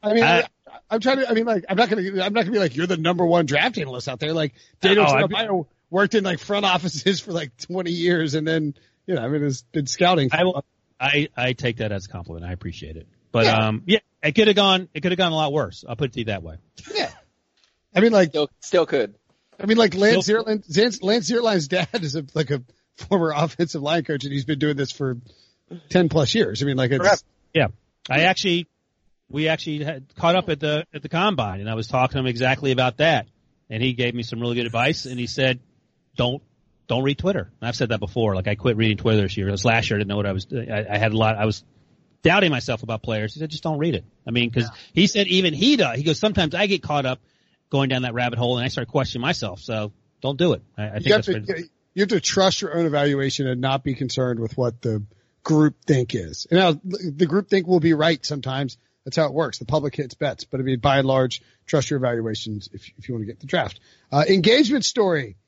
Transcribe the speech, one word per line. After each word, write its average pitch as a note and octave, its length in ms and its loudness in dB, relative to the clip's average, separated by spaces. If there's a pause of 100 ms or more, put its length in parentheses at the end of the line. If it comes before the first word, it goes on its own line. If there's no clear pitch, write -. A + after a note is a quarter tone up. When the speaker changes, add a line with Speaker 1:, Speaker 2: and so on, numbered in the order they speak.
Speaker 1:
I G#3 100 2
mean, A3+ 100 6
Speaker 2:
I E3+ 160 6
Speaker 1:
I, D#3+ 40 0 (460)
I'm A3 100 0
trying C4 180 0
to, C4 120 -2
I A#3 40 2
mean, A3+ 120 2
like, G#3+ 240 -2
I'm F#3+ 80 0
not A#3 120 4
gonna, G#3 180 0
I'm G3 260 -2
not A#3 100 2
gonna F3+ 80 -2
be A3 80 2
like, D#3 160 0
"You're E3 120 -2
the F3 100 0
number E3+ 280 2
one E3+ 200 4
draft D3+ 320 0
analyst C3 300 -8
out B2+ 120 -8
there." D#3 140 -4
Like, D#3 200 -2 (280)
Daniel G3 260 6
Speaker 2:
Oh, C#3+ 60 4
I C#3+ 140 4
Speaker 1:
Jeremiah G3+ 360 -2 (260)
worked F#3+ 260 2
in, G3+ 80 2
like, F#3 160 -2
front G3+ 260 -2
offices F3+ 540 0
<laughs> - 20 -12
for, G3+ 100 -14
like, D#3+ 260 -6
twenty F3 340 -6
years, E3 440 0
and D#3 120 -2
then, D#3 280 -2 (300)
you F#3 100 -2
know, C3 60 -2
I A#2 60 -4
mean, D3 160 -2
it's C#3 180 -4
been D3 260 -6
scouting. F3 440 2
Speaker 2:
I D#3+ 120 2
will, F3+ 200 -2 (360)
I, D3 360 0
I B2+ 180 -2
take A#2+ 240 -4
that G#2+ 140 -4
as F#2+ 140 -8
a - 40 -20
compliment. E2+ 360 -12
I F2+ 60 -8
appreciate D#2+ 460 -12
it. D#2+ 100 -20 (240)
But, A2+ 140 4
Speaker 1:
Yeah. A2 220 4
Speaker 2:
um, G#2+ 180 -4
yeah, G3+ 140 4 (240)
it D3+ 100 0
could G#3+ 140 6
have G#3 80 6
gone, F#3+ 380 2
it D#3 80 -8
could F3+ 100 0
have F3+ 60 -2
gone F3 140 0
a D#3+ 40 -2
lot D3+ 180 0
worse. B2 340 -4
I'll B2 80 -8
put C3 140 -2
it - 40 -14
to B2+ 60 -8
you A2+ 60 -4
that G2+ 180 -6
way. D#2+ 120 -14 (380)
Speaker 1:
Yeah. G#4 180 -4 (840)
I F3+ 40 4
mean, A3+ 120 6
like, F#3 180 6
Speaker 3:
Still, D3 200 -2 (100)
still E3+ 260 2
could. A#2 300 -2 (440)
Speaker 1:
I G3+ 60 -6
mean, A3 120 4
like, G#3+ 180 4
Lance G3+ 300 4
Speaker 2:
Still G#3+ 180 0
Speaker 1:
Zierlein, G#3 340 -4
Lance, A3 240 2
Lance F#3+ 280 0
Zierlein's A3 380 0
dad F3+ 260 -2
is D#3 220 -4
a, D3+ 180 -6
like, D3+ 180 -2
a C#3 100 -2 (340)
former E3+ 360 0
<laughs> D3 40 -4
offensive D#3 460 -2
line D#3 220 0
coach, C#3 200 -4
and C#3 100 -8
he's C#3 120 -4
been C#3+ 140 -2
doing D3 180 0
this C#3 140 -4
for C3 260 -6 (720)
ten F3+ 200 4
plus D#3 260 2
years. A2 260 0
I C#3 40 0
mean, C#3 120 0
like, B2+ 140 2
it's C#3 100 2
Speaker 2:
Correct. F#3+ 220 4 (300)
Yeah. C#3+ 140 4 (420)
I C#3+ 140 2
actually, F3 440 0 (640)
we D3+ 180 -2
actually D#3 360 -4
had C#3 320 -10
caught E3+ 200 2
up F3+ 140 0
at D3+ 100 -2
the, D3+ 340 -2
at D3 80 -12
the - 80 -12
combine, C#3 500 -2
and G#2 100 -8
I A2+ 60 -4
was A2+ 120 -6
talking C3 260 0
to C3+ 60 -2
him C3 80 -2
exactly C3 440 0
about B2+ 260 0
that. D3+ 300 2 (420)
And A2 140 -4
he B2+ 100 0
gave A#2+ 200 -2
me A#2+ 100 -6
some A2+ 160 -8
really A#2+ 160 -2
good A#2+ 100 -2
advice, A#2+ 400 -2
and B2+ 140 -10
he A#2+ 80 -6
said, B2+ 320 0 (560)
"Don't, B2+ 260 -2 (460)
don't B2+ 160 0
read C#3+ 140 0
Twitter." F3+ 420 -4
And A#2 80 -6
I've A#2+ 80 -4
said A#2+ 140 -2
that A2 100 -2
before. G#2+ 360 0
Like, F#2 120 -2
I G#2 80 0
quit A2+ 220 0
reading A2 180 2
Twitter A2 280 2
this F#2+ 120 -4
year. G2 160 -2
This G2 140 -4
last A2+ 240 2
year, G#2+ 80 0
I - 20 0
didn't G#2 100 -2
know G2+ 60 -4
what G#2 100 -2
I G2+ 60 -2
was F#2+ 140 -4
doing. A#2 260 -8
I, G#2+ 220 -4
I G#2 40 0
had G#2+ 140 2
a A2 60 0
lot, A2 180 2
I G#2 100 -2
was A2 200 -2 (580)
doubting F3 280 4
myself A#2+ 320 -4
about A2 200 -8
players. G#2+ 300 -4
He D3 80 -18
said, D#3 80 -8
"Just D#3 140 -12
don't D#3 160 -4
read D3+ 160 -2
it." - 100 -6 (200)
I A#2 60 -8
mean, A#2+ 200 2
'cause A#2+ 120 0
Speaker 1:
Yeah. A2+ 140 -8 (160)
Speaker 2:
he G3 140 6
said G3+ 200 0
even F3+ 260 2
he A3+ 220 4
does. C3 220 0
He C#3+ 60 -4
goes, D#3 160 0
"Sometimes F3+ 360 0
I G3+ 120 0
get F#3+ 140 0
caught D3 240 -2
up B2+ 140 -4 (500)
going C#3 200 2
down B2+ 140 0
that B2 100 -6
rabbit A#2+ 260 -2
hole, B2 160 2
and A#2+ 80 -4
I C3 60 -2
start B2 180 -6
questioning B2+ 360 -2
myself." G2+ 360 -4
So G#2+ 320 -6 (300)
don't C3+ 160 -4
do E3 160 2
it. - 80 -4 (160)
I, G#2+ 60 -6
I - 20 -4
Speaker 1:
You G#2+ 80 -10
Speaker 2:
think G#2+ 140 -4
Speaker 1:
have G#3+ 180 4
Speaker 2:
that's - 0 -
Speaker 1:
to, C#3 160 -2 (120)
Speaker 2:
pretty E3+ 160 -10 (240)
Speaker 1:
you F#3 100 -2
have G3 60 -2
to G#3 120 2
trust - 400 2
your E3 120 -6
own E3+ 120 0
evaluation C#3+ 600 0
and B2+ 120 -2
not C3+ 240 -2
be C3+ 120 -2
concerned B2 440 -2
with A2+ 180 -6
what A#2+ 240 -2
the A2 220 -4 (400)
group D3+ 320 4 (100)
think B2+ 300 0
is. E2+ 340 -10
And F3 100 4
now, F3+ 120 4 (120)
the F3+ 420 -2
group F3 240 -2
think F#3+ 180 2
will F3+ 140 4
be E3 120 4
right D3+ 320 2
sometimes, C3+ 520 -6 (300)
that's C3+ 80 -8
how D#3+ 120 2
it C3 60 -4
works. C#3+ 240 -2
The - 80 -14
public C#3+ 300 -2
hits C3+ 200 -8
bets. - 280 -4
But, - 160 -8
I C3 40 -2
mean, C3 180 -2
by C#3 160 4
and C3+ 100 2
large, C3 340 2 (240)
trust C#3 240 0
your D3+ 80 -2
evaluations A2+ 760 -4
if, - 240 -20
if - 100 -20
you B2 80 -8
wanna A2 100 -6
get A2+ 140 -14
the C#3 80 -18
draft. E3 320 -4 (320)
Uh, D3 160 4
engagement A3 560 4
story. D#3 540 -2 (100)